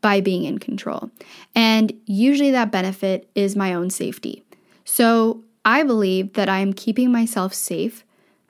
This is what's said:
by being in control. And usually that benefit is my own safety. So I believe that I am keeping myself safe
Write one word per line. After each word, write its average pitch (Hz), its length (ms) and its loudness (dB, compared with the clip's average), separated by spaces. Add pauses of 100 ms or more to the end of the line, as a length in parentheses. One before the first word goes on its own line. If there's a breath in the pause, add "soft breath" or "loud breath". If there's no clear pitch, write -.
by 202 180 4
being 185 240 0
in 160 140 -4
control. - 540 -8 (440 loud breath)
And 220 380 4 (120)
usually 277 460 2
that 233 200 0
benefit 190 640 -2
is 202 200 0
my 190 180 0
own 175 160 -4
safety. - 540 -8 (400 soft breath)
So 226 600 2 (200)
I 254 200 4
believe 196 500 0
that 196 160 0
I 190 100 0
am 196 140 0
keeping 247 380 0
myself 226 420 0
safe - 500 -6 (460)